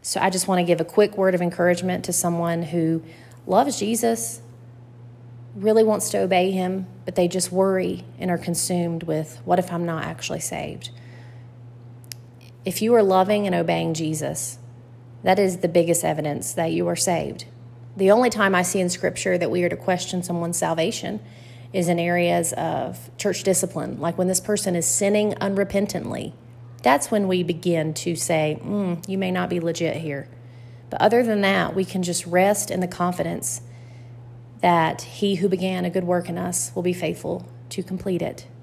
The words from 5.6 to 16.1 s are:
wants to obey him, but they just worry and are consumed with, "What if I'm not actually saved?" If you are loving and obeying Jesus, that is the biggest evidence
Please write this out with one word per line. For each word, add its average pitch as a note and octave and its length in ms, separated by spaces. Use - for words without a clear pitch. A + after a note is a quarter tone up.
wants G#3 280
to G3+ 80
obey F#3 320
him, F#3 360
but F#3 80
they F3+ 120
just F3+ 240
worry F#3 540
and F#3 120
are E3+ 60
consumed E3+ 680
with, D#3 420
"What F3+ 120
if F3+ 140
I'm E3+ 140
not D#3+ 180
actually - 360
saved?" - 500
If F#3+ 160
you A#3 120
are A3+ 80
loving G3 440
and F3+ 80
obeying E3 400
Jesus, D#3 640
that F#3+ 160
is F#3 200
the F3 100
biggest E3 360
evidence D3+ 480